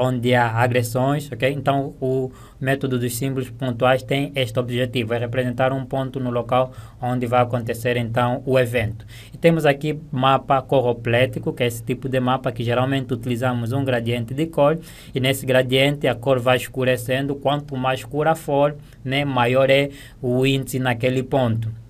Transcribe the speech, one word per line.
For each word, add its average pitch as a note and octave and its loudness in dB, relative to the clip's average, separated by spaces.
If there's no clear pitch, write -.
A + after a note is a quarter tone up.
onde B2 2
há A#2+ 4
agressões, B2 0
ok? B2+ 0
Então, C#3 -2
o C3 -2
método C3+ 0
dos A#2+ -2
símbolos C3+ -4
pontuais B2 0
tem C#3 -2
este B2+ -2
objetivo, A#2+ -2
é A#2 -2
representar B2 0
um C3 -4
ponto C3 -6
no B2 -2
local B2 0
onde B2 -2
vai B2 4
acontecer, A#2+ -2
então, B2 0
o C3 2
evento. A#2 0
E - -16
temos E3 4
aqui D3 2
mapa C3+ 2
corroplético, A#2+ 0
que - -2
é A#2+ 2
esse A#2 -4
tipo C3 -4
de C3 0
mapa B2+ 0
que A#2 -6
geralmente B2+ 0
utilizamos A#2+ -2
um C#3 0
gradiente A#2+ -2
de D3+ -2
cor, D#3 2
e C#3 0
nesse C3+ 0
gradiente C3 2
a B2 2
cor B2+ 2
vai B2+ 2
escurecendo, B2+ -2
quanto C#3+ -2
mais C3 -2
escura D3 0
for, D3 2
né, C3+ 0
maior C3 4
é C#3 6
o B2+ 2
índice C3+ 0
naquele B2+ 0
ponto. A#2+ 0